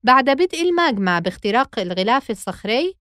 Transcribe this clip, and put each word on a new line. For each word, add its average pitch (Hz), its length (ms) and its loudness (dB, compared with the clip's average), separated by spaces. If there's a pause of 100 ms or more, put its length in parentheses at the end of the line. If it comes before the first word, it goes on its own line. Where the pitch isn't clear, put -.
بعد 254 260 4
بدء 330 320 0
الماغما 254 580 0
باختراق 208 600 -2
الغلاف 190 520 -2
الصخري 240 680 -4 (100)